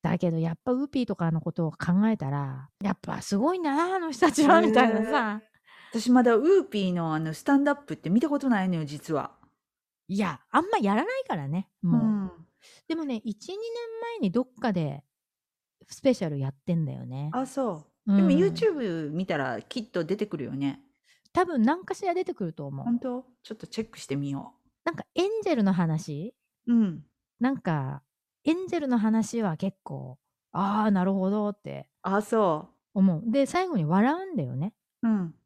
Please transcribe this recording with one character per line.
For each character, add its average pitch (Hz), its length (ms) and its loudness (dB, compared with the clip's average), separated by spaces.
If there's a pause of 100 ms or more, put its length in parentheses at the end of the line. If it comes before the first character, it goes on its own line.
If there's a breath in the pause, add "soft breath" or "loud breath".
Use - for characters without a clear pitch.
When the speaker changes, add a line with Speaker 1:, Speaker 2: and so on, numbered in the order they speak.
Speaker 1:
だ 170 160 0
け 175 140 0
ど 165 60 0
や 165 160 0
っ - 100 -10
ぱ 254 80 -2
ウ 262 140 0
ー - 20 -14
ピ 262 140 -2
ー 233 40 0
と - 120 -4
か 165 120 0
の 160 120 0
こ 165 100 -4
と 165 160 -2
を 151 40 -4
考 190 360 2
え 220 80 2
た 139 140 -6
ら、 139 400 -6 (120)
や 196 120 -2
っ - 80 -4
ぱ - 200 -8
す - 160 -2
ご 294 160 2
い 370 60 -4
な、 330 360 0
あ 370 40 0
の 320 120 -4
人 302 140 2
た 302 60 6
ち 285 160 4
は、 220 140 8
Speaker 2:
へ - 20 4
ー。 - 60 4
Speaker 1:
み 220 40 2
た 247 120 6
い 220 80 2
な 214 100 0
さ。 220 380 -2 (500 loud breath)
Speaker 2:
私 233 200 0
ま 247 120 8
だ 233 120 6
ウ 214 60 4
ー 359 220 6
ピ 190 260 -2
ー 180 40 -2
の 165 200 -2
あ 156 60 -2
の、 160 140 -4
ス - 100 -14
タ 277 140 4
ン 277 60 4
ダ 285 100 2
ッ - 100 2
プ 156 120 -8
っ - 20 -20
て - 120 -6
見 214 120 6
た 320 80 0
こ 285 100 0
と 269 100 -2
な 202 140 2
い 185 60 0
の 175 60 0
よ、 156 100 -2
実 147 280 -8
は。 - 220 -4 (720)
Speaker 1:
い 196 100 -4
や、 180 220 -2 (120)
あ 285 100 4
ん 349 40 -2
ま 440 120 0
や 202 180 2
ら 247 80 2
な 508 160 -4
い 508 80 -6
か 226 80 -2
ら 139 120 -6
ね、 170 220 -4 (120)
も 180 160 2
う。 226 40 4
Speaker 2:
う 220 40 2
ん。 202 260 -2 (560 soft breath)
Speaker 1:
で 320 80 -4
も 320 100 -6
ね、 240 180 -6
一、 214 260 -10
二 392 80 -10
年 440 60 -10 (380)
前 466 180 -10
に 202 120 0
ど 240 120 0
っ - 40 -6 (120)
か 226 120 -2
で 151 320 -4 (840)
ス - 140 -20
ペ 262 120 4
シ 196 120 -2
ャ 156 40 -2
ル 143 100 -4
や 135 100 -2
っ - 60 -10 (100)
て 175 100 0
ん 160 100 0
だ 131 80 -6
よ 127 120 -12
ね。 139 280 -8
Speaker 2:
あ、 262 120 -2
そ 240 420 -6 (200)
う。 202 40 2
Speaker 1:
う - 20 6
ん。 202 40 6
Speaker 2:
で 196 60 6
も 320 60 6
YouTube 269 800 2
見 180 140 -4
た 170 120 -2
ら 127 240 -4
き - 200 -8
っ - 40 -10
と 175 180 -4
出 185 120 -2
て 214 100 -4
く - 120 -8
る 131 80 -6
よ 117 60 -8
ね。 139 300 -4 (520)
Speaker 1:
多 359 100 2
分 320 180 0
何 269 240 2
か - 80 -6
し 403 120 -8
ら 339 80 0
出 359 100 -2
て 359 100 -6
く 190 120 -6
る 160 80 -8
と 147 120 -10
思 139 160 -10
う。 - 40 -10
Speaker 2:
本 240 140 0
当？ 254 260 -8 (180)
ち - 80 -18
ょ - 20 -10
っ - 40 -12
と - 100 -18
チ - 140 -8
ェ - 20 -6
ッ 220 60 -10
ク - 100 -20
し - 80 -16
て 135 80 -4
み 143 160 -4
よ - 240 -10
う。 - 140 -20 (160)
Speaker 1:
な 330 80 -2
ん - 20 -10
か - 180 -10
エ 359 140 0
ン - 20 -2 (140)
ジ 392 60 -2
ェ 311 80 4
ル 214 60 2
の 190 100 4
話？ 160 600 -2 (340)
Speaker 2:
う 240 60 2
ん。 180 300 2 (360)
Speaker 1:
な 254 120 2
ん 277 80 -4
か、 139 420 -2 (440)
エ 320 80 2
ン 370 140 -4
ジ 349 100 -4
ェ - 20 0
ル 285 80 -4
の 247 100 2
話 220 460 0
は 165 140 -2
結 196 260 -4
構、 131 340 -12 (340)
あ 202 360 0
ー、 208 40 4
な 185 120 4
る 190 100 2
ほ 190 160 0
ど 208 200 0
っ 208 120 -10
て 139 280 -12 (120)
Speaker 2:
あ、 196 200 0
そ 185 480 0 (260)
う。 196 40 0
Speaker 1:
思 180 200 4
う。 226 120 -4
で、 269 140 4
最 359 220 0
後 311 100 -2
に 160 80 0
笑 202 280 2
う 381 200 -6
ん - 20 -8
だ 170 80 -2
よ 127 120 -6
ね。 160 180 -4 (300)
Speaker 2:
う 233 40 0
ん。 190 280 0 (100)